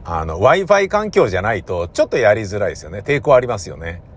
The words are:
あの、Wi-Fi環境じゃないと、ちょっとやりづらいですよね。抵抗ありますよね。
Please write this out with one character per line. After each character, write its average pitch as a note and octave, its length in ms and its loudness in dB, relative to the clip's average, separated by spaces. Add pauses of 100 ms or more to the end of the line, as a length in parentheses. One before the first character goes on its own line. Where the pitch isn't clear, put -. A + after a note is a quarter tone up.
あ E2 200 -6
の、 D#2+ 160 -8
Wi-Fi F#3+ 480 2
環 G#3 220 -2
境 E3+ 180 4
じ F#2 100 -2
ゃ F#2 40 -2
な A2 120 0
い F#2 80 -4
と、 F2 260 -4
ち - 140 0
ょ - 40 0
っ - 20 -2
と - 80 -2
や G#2+ 180 4
り A2+ 80 -2
づ G2+ 160 -6
ら G2+ 80 -2
い E2+ 40 -2
で C#2+ 60 -8
す - 80 -16
よ D#2 60 -16
ね。 G2+ 100 -10
抵 C#3+ 200 -2
抗 D3 140 4
あ B2 60 8
り B2 60 0
ま A#2 120 -4
す - 100 -12
よ D2 80 -12
ね。 E2+ 260 -12 (140)